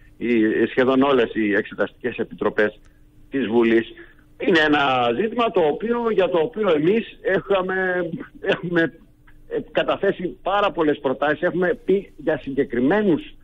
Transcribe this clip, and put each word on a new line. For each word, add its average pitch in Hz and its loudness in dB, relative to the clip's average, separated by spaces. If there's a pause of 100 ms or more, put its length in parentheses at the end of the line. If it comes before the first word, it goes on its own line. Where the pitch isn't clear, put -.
(160)
οι, 113 -6 (420)
σχεδόν 131 2
όλες 131 2
οι 107 0
εξεταστικές 101 -4
επιτροπές 107 -2 (500)
της 131 -2
Βουλής. 113 4 (600)
Είναι 180 4
ένα 139 2 (100)
ζήτημα 226 0
το 185 2
οποίο, 226 0
για 185 2
το 180 0
οποίο 180 0
εμείς 185 0
έχαμε, 185 -2 (320)
έχουμε, 170 -2 (500)
ε, - -6 (120)
καταθέσει 165 -2
πάρα 196 0
πολλές 151 0
προτάσεις. 143 -2
Έχουμε 175 -2
πει 190 -2
για 151 -2
συγκεκριμένους 143 0